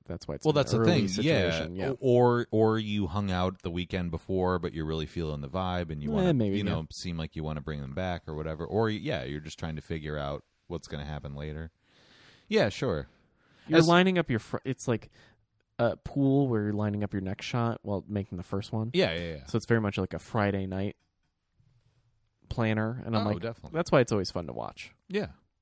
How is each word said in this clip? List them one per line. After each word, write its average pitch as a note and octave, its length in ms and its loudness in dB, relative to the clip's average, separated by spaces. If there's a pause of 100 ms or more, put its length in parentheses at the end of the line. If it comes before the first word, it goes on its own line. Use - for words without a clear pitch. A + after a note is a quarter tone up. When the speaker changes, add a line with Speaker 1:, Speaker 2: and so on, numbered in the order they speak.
Speaker 1:
that's - 220 -10
why D2 80 -6
it's - 100 -6
Speaker 2:
Well, D#3 60 6
Speaker 1:
an C#3+ 40 4
Speaker 2:
that's C3+ 180 2
the A2+ 60 4
Speaker 1:
early A2+ 280 6
Speaker 2:
thing. G2 160 -2
Yeah. A#2 280 4
Speaker 1:
situation. E2 260 -4
Yeah. F#2+ 140 -2
Speaker 2:
O-, - 100 -4
or, A#2+ 500 6
or A2 280 6
you G#2 280 0
hung G2+ 240 -2
out F#2 300 0
the F2+ 100 -6
weekend F2 400 -4
before, F#2 480 0
but E2+ 140 -4
you're D#2 120 -4
really D#2 200 -2
feeling D2+ 340 -4
the C#2+ 100 -6
vibe F2+ 400 -2
and D2 140 -6
you - 80 -2
Speaker 1:
Eh, A3 40 2
Speaker 2:
wanna, F#3 180 4
Speaker 1:
maybe, G#2 240 2
Speaker 2:
you G#2 80 -2
know, E2 160 0
Speaker 1:
yeah. D#2 100 -8
Speaker 2:
seem E2+ 260 -8
like D#2+ 200 -6
you D#2 80 -4
wanna D2+ 160 -6
bring D2 180 -8
them C2+ 140 -10
back F2+ 340 -4
or D#2 80 -8
whatever. D#2 300 -6
Or, A2 240 0
yeah, G#2+ 340 -4
you're C#2+ 160 -6
just D#2 180 -12
trying E2 200 -6
to D2 40 -8
figure D2+ 360 -6
out C#2+ 260 -6 (240)
what's E2+ 220 -8
gonna D2 160 -8
happen C#2+ 280 -8
later. D2+ 380 -8 (800)
Yeah, G3+ 180 4
sure. F#2+ 400 -2 (600)
Speaker 1:
You're E3 120 6
Speaker 2:
As D#3+ 80 8
Speaker 1:
lining F3+ 300 6
up D#3+ 120 2
your A2+ 100 2
fr-, - 260 -4
it's B2+ 200 -4
like A#2 240 0 (720)
uh, A#2+ 240 2
pool C3+ 440 4
where A2 160 2
you're G#2 100 0
lining G#2 300 0
up G2+ 100 -4
your G2 80 -2
next F#2+ 240 -6
shot A#2 380 -2
while G2+ 240 -4
making G2+ 300 -4
the F2 60 -6
first - 280 -4
one. A2 220 -2
Speaker 2:
Yeah, D#3 200 2
yeah, E2+ 60 -4 (160)
yeah. D2 120 -12
Speaker 1:
So A#2 100 0
it's - 100 -4
very A#2 140 4
much G2+ 160 0
like F#2 160 -2
a E2 60 -6
Friday G2+ 480 0
night F#2+ 280 -4 (1500)
planner, A2 560 0
and A2+ 100 0
I'm G#2+ 120 2
Speaker 2:
Oh, G#2 40 0
Speaker 1:
like, F2 100 -4
Speaker 2:
definitely. A#2 360 -10
Speaker 1:
that's F3 140 -2
why D3+ 100 8
it's A#2+ 100 0
always G2 200 0
fun E2+ 160 -6
to B1+ 60 -8
watch. - 380 -10 (180)
Speaker 2:
Yeah, F#3+ 180 -4 (340)